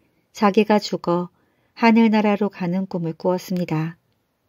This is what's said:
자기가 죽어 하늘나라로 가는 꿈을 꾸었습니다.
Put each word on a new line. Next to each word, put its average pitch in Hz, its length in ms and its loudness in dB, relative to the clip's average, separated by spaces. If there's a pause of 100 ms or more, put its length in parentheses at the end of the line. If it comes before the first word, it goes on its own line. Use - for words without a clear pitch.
(320)
자기가 208 480 2
죽어 175 480 -4 (460)
하늘나라로 214 720 2
가는 185 380 -4
꿈을 165 260 -6
꾸었습니다. 175 840 -4 (520)